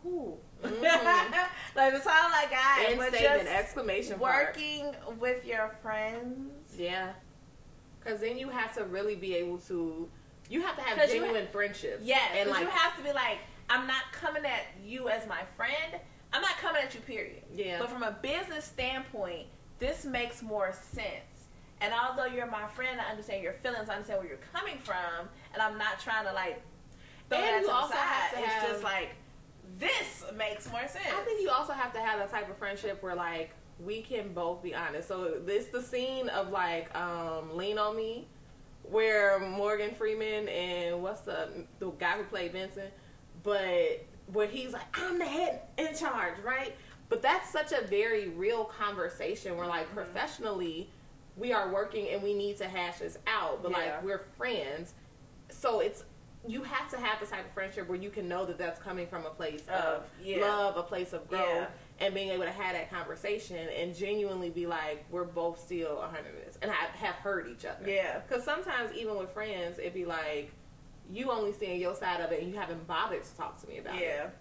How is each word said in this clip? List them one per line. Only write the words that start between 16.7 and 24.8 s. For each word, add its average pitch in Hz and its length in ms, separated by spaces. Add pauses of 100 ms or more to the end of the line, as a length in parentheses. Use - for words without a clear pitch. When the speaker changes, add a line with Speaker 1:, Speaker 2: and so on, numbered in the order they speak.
Speaker 1:
at 262 120
you, 226 60
period." - 420 (120)
Speaker 2:
Yeah. 180 240
Speaker 1:
But 240 100
from 247 140
a 220 80 (100)
business 311 460
standpoint, 254 800 (320)
this 269 260
makes 240 380
more 208 320
sense. - 720 (340)
And 226 140
although 254 320
you're 247 200
my 214 200
friend, 254 340
I 220 100
understand 208 320
your 180 120
feelings, 233 340
I 208 60
understand 208 260
where 180 80
you're - 240
coming 359 260
from, 180 520 (240)